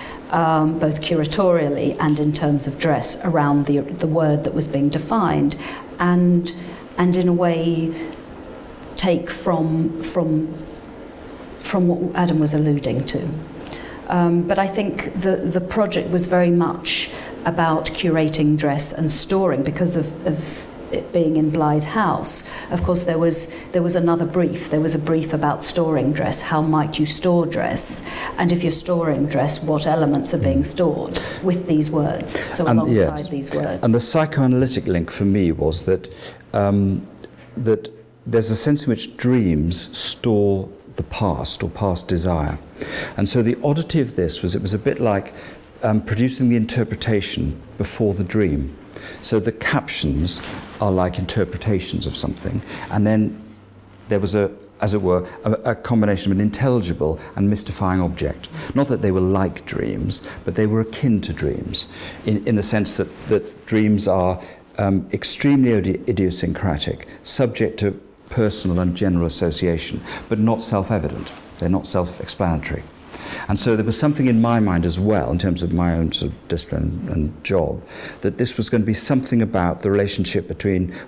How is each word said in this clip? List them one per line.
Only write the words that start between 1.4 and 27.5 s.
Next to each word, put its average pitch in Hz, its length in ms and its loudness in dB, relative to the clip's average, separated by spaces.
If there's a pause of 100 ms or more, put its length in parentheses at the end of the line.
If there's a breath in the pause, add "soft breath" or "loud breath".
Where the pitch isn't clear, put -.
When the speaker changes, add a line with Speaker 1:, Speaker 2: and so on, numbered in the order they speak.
Speaker 1:
and 151 200 2
in 151 140 2
terms 147 320 2
of 139 140 -4
dress 147 440 0
around 143 420 4
the, 143 140 2
the 160 280 -2
word 151 380 2
that - 100 -2
was 156 120 -2
being 143 220 2
defined, 151 680 0 (440 loud breath)
and, 175 520 4 (460 loud breath)
and 180 180 4
in 180 120 2
a 175 60 4
way 165 600 2 (1000 loud breath)
take - 340 0
from, 160 720 0
from, 156 500 0 (1080)
from 180 280 2
what 175 280 0
Adam 170 240 2
was 151 160 2
alluding 139 500 2
to. - 240 -4 (800 loud breath)
Um, 175 400 4
but 175 100 2
I 196 80 2
think 202 480 -4
the, 185 220 0
the 175 260 0
project 180 480 0
was 175 160 2
very 180 260 4
much - 600 0 (340 loud breath)
about 165 420 2
curating 156 680 2
dress 147 340 2
and 156 220 -2
storing 180 500 2
because 170 320 0
of, - 300 -4
of - 420 -4 (240)
it - 200 -6
being 156 260 2
in 156 120 4
Blythe 151 360 2
House. - 580 0 (260 loud breath)
Of 180 140 -2
course, 175 200 2
there 165 140 0
was, 165 300 2 (240 loud breath)
there 180 100 2
was 175 140 0
another 170 320 2
brief. - 420 -2
There 156 100 0
was 156 140 2
a 151 60 0
brief 156 340 0
about 147 300 0
storing 156 500 0
dress. - 280 0
How 156 200 0
might 156 380 2
you 156 80 2
store 175 400 2
dress? - 560 0 (340 loud breath)